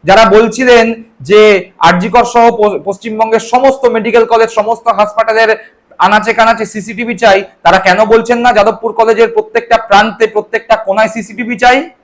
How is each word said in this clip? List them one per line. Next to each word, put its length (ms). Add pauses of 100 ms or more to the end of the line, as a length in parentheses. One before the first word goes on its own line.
যারা 220
বলছিলেন 760 (180)
যে 580
আরজি 300
কর 160
সহ 240
প-, 340
পশ্চিমবঙ্গের 560
সমস্ত 460
মেডিকেল 400
কলেজ, 240
সমস্ত 380
হাসপাতালের 680 (400)
আনাচে 360
কানাচে 320
সিসিটিভি 520
চাই, 260 (200)
তারা 140
কেন 280
বলছেন 340
না 140
যাদবপুর 400
কলেজের 400
প্রত্যেকটা 440
প্রান্তে, 500
প্রত্যেকটা 480
কোনায় 320
সিসিটিভি 500
চাই? 320 (140)